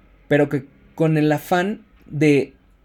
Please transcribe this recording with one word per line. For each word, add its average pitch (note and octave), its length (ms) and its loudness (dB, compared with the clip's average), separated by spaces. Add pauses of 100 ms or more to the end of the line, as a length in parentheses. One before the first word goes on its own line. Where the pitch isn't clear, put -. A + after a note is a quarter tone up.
(300)
pero D3 180 2
que C#3 180 -6 (280)
con D#3+ 240 0
el D3+ 120 0
afán F3+ 520 -4 (240)
de D3 480 0 (320)